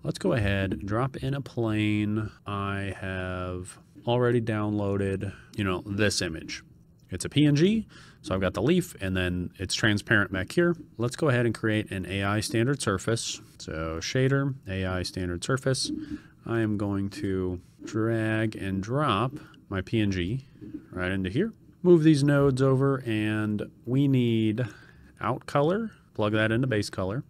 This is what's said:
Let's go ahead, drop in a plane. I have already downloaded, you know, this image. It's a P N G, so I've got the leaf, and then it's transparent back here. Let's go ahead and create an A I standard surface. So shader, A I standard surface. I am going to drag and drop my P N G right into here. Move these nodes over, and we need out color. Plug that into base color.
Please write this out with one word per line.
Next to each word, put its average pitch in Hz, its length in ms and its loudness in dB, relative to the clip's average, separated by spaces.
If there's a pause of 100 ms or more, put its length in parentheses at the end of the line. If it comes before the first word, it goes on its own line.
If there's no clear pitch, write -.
Let's 143 140 -6
go 180 160 0
ahead, 98 520 0
drop 117 300 -4
in 135 200 -6
a 139 40 -6
plane. 107 920 -2 (140)
I 98 540 -6
have 92 760 -8 (280)
already 120 360 2
downloaded, 101 880 -2 (240)
you 107 80 0
know, 92 220 0
this 104 360 0
image. 82 420 -8 (460)
It's 92 140 -6
a - 60 -4
P 147 160 4
N 147 100 6
G, 202 320 4 (360)
so - 120 -2
I've 95 60 0
got 90 140 0
the 87 60 0
leaf, 170 380 2
and 95 160 -2
then 90 420 -2
it's 92 160 -6
transparent 104 600 2
back 92 180 -4
here. 175 240 4 (220)
Let's 123 180 -2
go 156 140 2
ahead 120 160 4
and 110 100 0
create 107 360 0
an 95 160 -4
A 98 180 -2
I 104 160 0
standard 120 400 0
surface. 110 580 -2 (200)
So 80 420 -6
shader, 135 520 0 (140)
A 95 180 -2
I 92 180 -2
standard 90 420 -4
surface. 131 480 -2 (520)
I 113 140 -2
am 107 180 0
going 98 320 -2
to 95 520 -4 (240)
drag 110 680 -2
and 95 260 -4
drop 123 520 0 (360)
my 95 120 -2
P 113 200 0
N 104 100 2
G 95 340 -4 (460)
right 90 200 -2
into 95 180 -2
here. 175 240 -2 (300)
Move 175 200 8
these 156 200 6
nodes 143 380 4
over, 135 440 4
and 107 640 0 (160)
we 135 240 2
need 113 560 4 (560)
out - 240 -2
color. 180 460 0 (220)
Plug 107 200 0
that 110 180 2
into 127 160 2
base 107 220 0
color. 101 400 -4